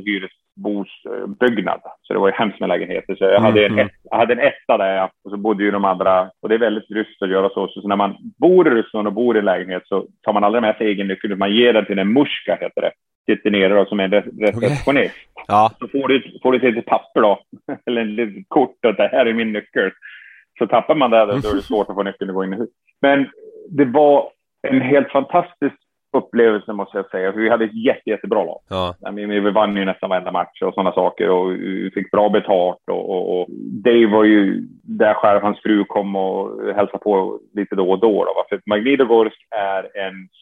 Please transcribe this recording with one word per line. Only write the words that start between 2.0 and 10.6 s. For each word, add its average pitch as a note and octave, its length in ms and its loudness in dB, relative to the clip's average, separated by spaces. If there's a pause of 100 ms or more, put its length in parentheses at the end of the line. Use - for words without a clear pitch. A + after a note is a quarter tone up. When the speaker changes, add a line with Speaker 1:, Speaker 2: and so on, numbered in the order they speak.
Speaker 1:
Så - 120 -10
det G2 60 -2
var G2 80 2
ju F#2+ 60 2
hemskt G#2 260 -4
med G2 100 -4
lägenheter. F2 460 -6
Så - 80 -2
jag G2+ 160 4
hade G#2+ 260 4
en G2+ 60 0
Speaker 2:
Mhm. G#2 80 0
Speaker 1:
ett-, G#2 120 -2 (120)
jag A2 140 -6
hade A#2 160 2
en A#2+ 60 -2
etta C3+ 380 0
där, F#2+ 180 0
ja. F#2 140 -2 (160)
Och F#2+ 60 -16
så G#2 60 -8
bodde G#2 260 -2
ju G2+ 80 2
de G2+ 140 0
andra, F#2+ 440 0 (120)
och G#2+ 80 -8
det A2 60 2
är A2+ 40 -2
väldigt G#2+ 320 -2
ryskt G#2+ 300 -8
att G2 80 -4
göra F#2+ 200 0
så. G2 180 -4
Så, - 140 -16
så G#2 60 -10
när G2+ 80 0
man G2+ 200 -2 (240)
bor F3 280 6
i - 20 2
Ryssland G#2+ 380 0
och G2 60 -2
bor A#2 220 0
i G#2+ 40 4
en G2+ 60 0
lägenhet F2+ 400 -2
så - 200 -4 (200)
tar A2 80 0
man G#2 100 2
aldrig A2 180 2